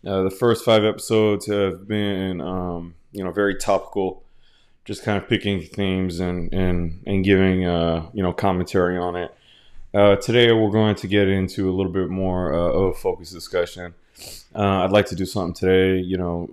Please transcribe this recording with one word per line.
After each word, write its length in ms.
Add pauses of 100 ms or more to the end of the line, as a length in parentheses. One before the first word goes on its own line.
Uh, 180
the 60
first 360
five 180
episodes 600
have 420
been, 540
um, 520 (200)
you 100
know, 80
very 240
topical, 720 (580)
just 200
kind 140
of 120
picking 320
themes 580
and, 340
and, 540
and 160
giving, 420
uh, 480
you 80
know, 120
commentary 640
on 180
it. 180 (600)
Uh, 240
today 340
we're 200
going 240
to 120
get 220
into 400
a 40
little 200
bit 160
more, 440
uh, 40
of 260
a 100
focused 380
discussion. 600 (600)
Uh, 300
I'd 80
like 140
to 100
do 100
something 280
today, 480
you 160
know 360